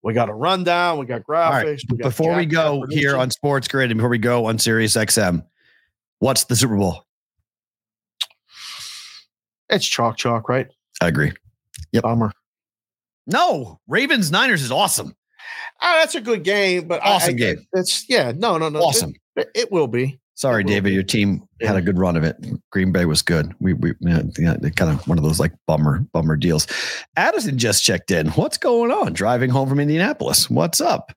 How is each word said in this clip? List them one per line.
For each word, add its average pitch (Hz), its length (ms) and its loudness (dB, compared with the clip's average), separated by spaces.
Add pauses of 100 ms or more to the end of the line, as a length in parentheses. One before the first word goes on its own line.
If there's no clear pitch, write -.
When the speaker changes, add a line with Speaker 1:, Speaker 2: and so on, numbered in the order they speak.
Speaker 1:
We 110 120 -2
got 117 160 2
a 107 40 -10
rundown. 175 640 0
We 131 80 -6
got 120 220 -8
Speaker 2:
All 147 60 -4
right. 160 320 2
Speaker 1:
graphics. 143 240 -4
We 117 80 -2
got 120 100 -8
Speaker 2:
Before 160 280 0
we 175 100 0
Speaker 1:
Jack 151 60 -2
Speaker 2:
go 151 280 0
Speaker 1:
Pepperdine. 131 120 -8
Speaker 2:
here 143 240 2
on 127 140 0
Sports 139 380 -2
Grid 131 220 0
and 110 80 0
before 120 120 2
we 120 80 2
go 120 280 2
on 110 120 0
Sirius 113 380 2
X 107 220 2
M, 90 240 2 (760)
what's 131 240 2
the 120 120 0
Super 113 220 2
Bowl? 92 260 0 (2750)
Speaker 1:
It's 104 160 0
chalk, 117 300 -2
chalk, 117 320 -2
right? 127 200 -2 (320)
Speaker 2:
I 85 80 2
agree. 78 240 0 (600)
Yep. 117 100 2
Speaker 1:
Bummer. 113 300 0 (920)
Speaker 2:
No, 220 640 0
Ravens 226 420 0
Niners 202 320 2
is 120 80 -4
awesome. 147 440 0 (680)
Speaker 1:
Ah, 339 180 2
that's 320 160 2
a 302 60 -4
good 214 240 -2
game, 185 420 0
but 175 180 -4
I, 202 100 4
Speaker 2:
Awesome 175 200 2
Speaker 1:
I, 120 40 -4
Speaker 2:
game. 101 340 -2
Speaker 1:
that's, - 360 -2
yeah, 151 280 2
no, 185 220 -2
no, 160 100 -2
no. 156 120 -4
Speaker 2:
Awesome. 151 340 0 (220)
Speaker 1:
It, - 180 -6
it 226 180 -2
will 160 160 2
be. 127 320 -4 (140)
Speaker 2:
Sorry, 117 280 0
Speaker 1:
It 95 40 0
will 101 60 2
Speaker 2:
David, 101 180 2
Speaker 1:
be. 95 40 2
Speaker 2:
your 95 80 2
team 101 400 0 (180)
had 110 140 0
Speaker 1:
Yeah. 95 40 2
Speaker 2:
a 90 40 0
good 90 160 0
run 90 180 2
of 78 80 2
it. - 120 -2 (340)
Green 92 220 0
Bay 87 140 2
was 78 160 2
good. 82 380 0
We, 92 120 2
we, - 280 0
yeah, 85 220 2 (160)
yeah, 82 180 2 (200)
kind 82 140 2
of - 180 -2
one 85 100 2
of 73 60 0
those, 78 160 0
like, 82 120 0 (140)
bummer, 76 460 2
bummer 80 240 0
deals. 78 300 0 (500)
Addison 220 420 0
just 113 260 2
checked 92 260 0
in. 80 200 2
What's 202 260 0
going 240 340 2
on? 320 240 0
Driving 120 360 0
home 135 180 0
from 139 120 2
Indianapolis. 156 720 0
What's - 300 0
up? - 360 -2